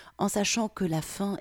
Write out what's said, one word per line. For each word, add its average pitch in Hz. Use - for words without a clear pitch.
en 202
sachant 208
que -
la 160
fin 202